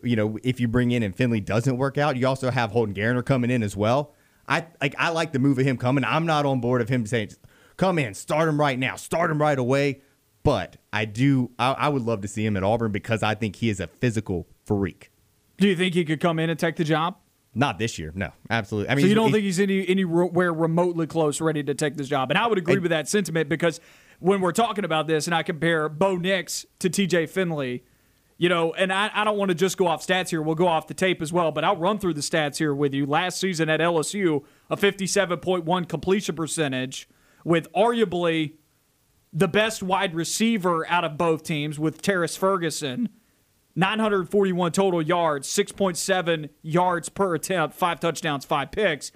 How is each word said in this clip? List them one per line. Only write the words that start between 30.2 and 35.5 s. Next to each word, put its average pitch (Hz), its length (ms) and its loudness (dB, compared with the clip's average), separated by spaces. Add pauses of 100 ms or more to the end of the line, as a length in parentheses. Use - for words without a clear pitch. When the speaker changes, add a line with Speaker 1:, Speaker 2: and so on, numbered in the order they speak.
Speaker 2:
here. 160 140 -2
We'll 156 120 0
go 180 140 2
off 160 180 0
the 151 80 -12
tape 180 280 0
as 156 100 -6
well, 175 180 2
but 151 140 -2
I'll 190 120 4
run 190 220 0
through 170 160 0
the 147 60 -6
stats 151 380 -2
here 151 160 2
with 143 180 0
you. 139 140 0
Last 170 340 -2
season 165 300 0
at 156 100 2
L 170 180 2
S 147 140 -2
U, 170 320 0 (240)
a 156 80 -4
fifty-seven 190 640 0
point 180 260 -2